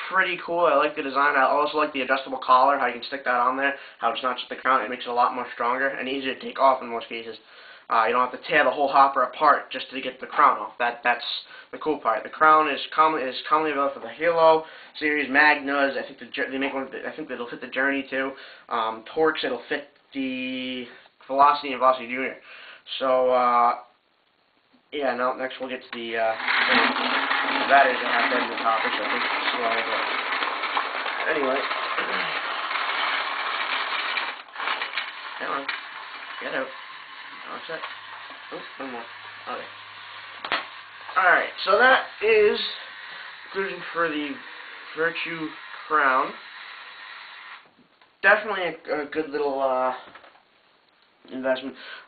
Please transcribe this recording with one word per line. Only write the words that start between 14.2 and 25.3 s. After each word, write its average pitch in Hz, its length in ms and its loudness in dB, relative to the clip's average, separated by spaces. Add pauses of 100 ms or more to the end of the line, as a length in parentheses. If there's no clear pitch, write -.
series, 151 320 0
Magnas. 143 680 4
I 113 100 -2
think 135 120 -16
the 120 80 -16
Ger-, 120 240 -6
they 135 80 -4
make 135 160 -2
one. 135 140 -6 (180)
I 123 80 -8
think - 160 -12
it'll 120 180 -8
fit 147 120 -14
the 127 80 -12
Journey 135 420 0
too. 135 220 -2 (360)
Um, 113 360 -4 (100)
Torx, 156 300 2
it'll 131 240 -4
fit 143 200 -6 (260)
the 127 720 -6 (400)
Velocity 139 460 4
and 123 60 -4
Velocity 127 300 2
Junior. 127 280 -4 (640)
So, 131 320 2
uh, 123 440 4 (1160)
yeah. 139 220 -2
Now 127 200 0